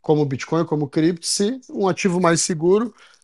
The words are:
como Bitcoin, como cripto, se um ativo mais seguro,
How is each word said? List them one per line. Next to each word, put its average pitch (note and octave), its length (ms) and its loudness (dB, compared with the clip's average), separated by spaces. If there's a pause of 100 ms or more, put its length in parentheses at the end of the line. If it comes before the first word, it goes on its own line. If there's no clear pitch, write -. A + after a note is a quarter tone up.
como D3+ 240 2
Bitcoin, D#3+ 400 -2
como D3 220 -4
cripto, E3 360 0
se A3+ 340 -2 (120)
um G3 180 0
ativo F3+ 320 0
mais E3+ 220 2
seguro, F#3+ 500 0 (320)